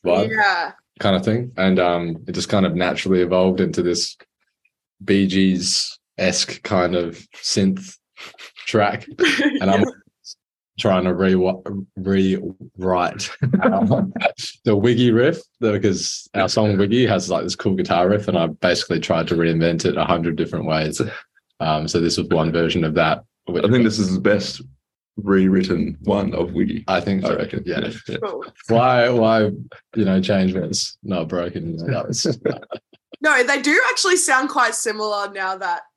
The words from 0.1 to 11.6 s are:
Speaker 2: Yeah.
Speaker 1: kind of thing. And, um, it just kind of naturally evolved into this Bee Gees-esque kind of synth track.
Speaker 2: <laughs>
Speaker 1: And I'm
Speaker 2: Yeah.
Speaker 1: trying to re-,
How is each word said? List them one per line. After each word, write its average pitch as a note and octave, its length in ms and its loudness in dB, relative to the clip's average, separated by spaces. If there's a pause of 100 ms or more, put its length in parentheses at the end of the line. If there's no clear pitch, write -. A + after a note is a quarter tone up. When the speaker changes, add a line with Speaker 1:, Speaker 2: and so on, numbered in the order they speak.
Speaker 2:
Yeah. F#3+ 420 0 (280)
Speaker 1:
kind G3 160 2
of F#3 80 -2
thing. B2 320 -2
And, F#2 220 2
um, F2 480 0
it F#2 60 -10
just F2+ 160 -6
kind G2 180 2
of E2 80 -2
naturally F2+ 460 0
evolved F#2 400 2
into F2 220 0
this F2 340 -2 (880)
Bee G2 220 4
Gees-esque F#2 1400 0
kind F2+ 320 0
of E2+ 240 -2 (180)
synth - 600 -2 (680)
track. - 400 0 (120)
Speaker 2:
<laughs> C#4+ 420 2
Speaker 1:
And - 100 2
I'm G3+ 100 4
Speaker 2:
Yeah. - 60 2 (920)
Speaker 1:
trying F#2 260 2
to F2+ 100 0
re-, F#2 200 2 (640)